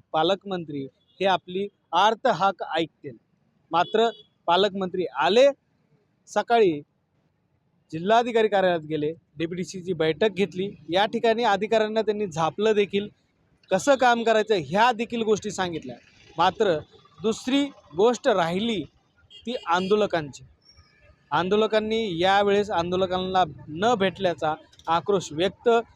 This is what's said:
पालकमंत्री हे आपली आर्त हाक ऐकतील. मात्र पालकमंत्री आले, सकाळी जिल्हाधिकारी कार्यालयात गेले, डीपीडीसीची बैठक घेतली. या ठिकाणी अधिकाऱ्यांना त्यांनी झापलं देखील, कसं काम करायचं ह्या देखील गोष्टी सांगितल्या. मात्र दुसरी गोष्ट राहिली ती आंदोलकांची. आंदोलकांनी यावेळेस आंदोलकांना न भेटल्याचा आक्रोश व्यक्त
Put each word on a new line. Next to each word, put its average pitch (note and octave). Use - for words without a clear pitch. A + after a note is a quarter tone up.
पालकमंत्री E3
हे F#3+
आपली F#3+
आर्त G#3
हाक G3
ऐकतील. D3+
मात्र A3
पालकमंत्री F#3
आले, G#3
सकाळी G#3
जिल्हाधिकारी A3
कार्यालयात F#3
गेले, D3+
डीपीडीसीची F3
बैठक D#3+
घेतली. F#3+
या F#3+
ठिकाणी A3+
अधिकाऱ्यांना G#3+
त्यांनी G#3
झापलं E3
देखील, G3+
कसं F#3+
काम A#3+
करायचं A3
ह्या G3
देखील A#3
गोष्टी G#3
सांगितल्या. E3+
मात्र F#3
दुसरी B3
गोष्ट A#3
राहिली F#3+
ती A#3+
आंदोलकांची. F3+
आंदोलकांनी G#3+
यावेळेस G3+
आंदोलकांना F#3
न F#3+
भेटल्याचा F#3
आक्रोश E3+
व्यक्त F#3